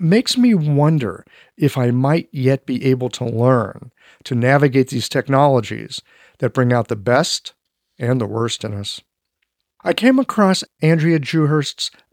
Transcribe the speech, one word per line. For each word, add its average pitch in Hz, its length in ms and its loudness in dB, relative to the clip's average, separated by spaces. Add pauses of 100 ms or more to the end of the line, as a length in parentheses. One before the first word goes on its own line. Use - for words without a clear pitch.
makes 190 380 0
me 240 160 4
wonder 147 680 0 (320)
if 147 200 0
I 123 140 2
might 135 420 0
yet 135 340 0
be 127 200 -6
able 127 240 0
to - 140 -8
learn 117 680 -2 (320)
to - 100 -6
navigate 131 540 2
these 120 200 -6
technologies 135 920 0 (380)
that 127 160 -4
bring 123 180 2
out 120 160 0
the 117 80 -4
best 120 560 -2 (460)
and 127 220 -2
the 107 60 -2
worst 113 380 -6
in 107 100 -8
us. 101 260 -10 (840)
I - 80 0
came 262 260 2
across 214 460 0 (180)
Andrea 160 380 2
Dewhurst's 147 680 -2 (220)